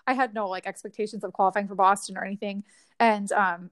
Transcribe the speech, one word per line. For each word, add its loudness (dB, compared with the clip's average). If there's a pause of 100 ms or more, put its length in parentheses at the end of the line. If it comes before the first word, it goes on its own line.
I 2
had 0
no, -4
like, -8
expectations -8
of -8
qualifying 2
for -12
Boston 4
or -6
anything. -8 (360)
And, 4
um, 0